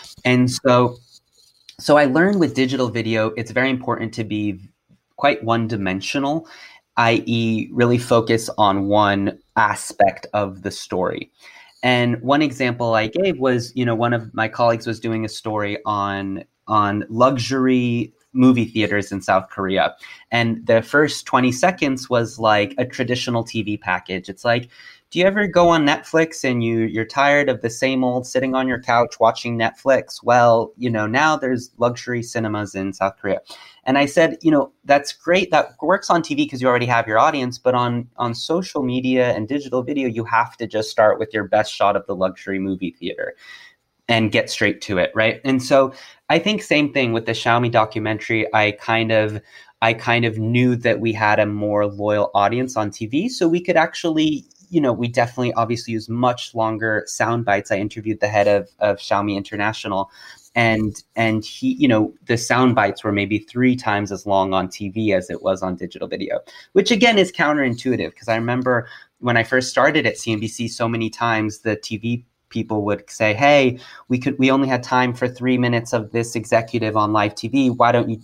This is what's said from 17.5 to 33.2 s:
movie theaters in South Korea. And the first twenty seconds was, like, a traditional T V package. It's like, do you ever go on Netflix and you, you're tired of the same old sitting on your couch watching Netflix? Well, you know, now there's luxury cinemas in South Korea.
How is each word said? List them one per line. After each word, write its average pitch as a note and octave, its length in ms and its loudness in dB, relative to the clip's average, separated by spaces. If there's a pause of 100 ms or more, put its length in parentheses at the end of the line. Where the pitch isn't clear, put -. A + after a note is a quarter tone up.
movie B2+ 320 6
theaters G#2 460 -2
in G2 80 -6
South F#2+ 300 0
Korea. F#2+ 460 -2 (360)
And A#2 360 -2
the A2+ 160 4
first D3 420 0
twenty B2+ 260 2
seconds C3+ 600 -2
was, A#2 260 0
like, G#2+ 400 2
a B2+ 80 0
traditional A#2+ 580 -2
T A2+ 200 -6
V G#2 140 -6
package. F#2 520 -4
It's F#2+ 160 -10
like, A#2+ 240 0 (400)
do E3 100 -4
you F3+ 60 4
ever G3+ 200 2
go F3 220 4
on E3 180 4
Netflix D#3 640 0
and B2 140 0
you, A2+ 200 0
you're A2+ 200 -2
tired C#3+ 460 2
of A#2+ 120 -2
the A#2 80 -2
same C3 320 -2
old B2+ 240 -2
sitting C3 300 -6
on C3 100 0
your B2 160 -4
couch A#2+ 380 0
watching A#2 380 2
Netflix? - 640 -2
Well, A#2+ 540 4
you A#2+ 120 -4
know, G#2+ 160 -2
now D3 300 2
there's B2+ 340 -4 (100)
luxury A#2+ 440 -2
cinemas G#2+ 520 -4
in G2 180 -4
South F#2+ 260 -4
Korea. G2 220 -4 (420)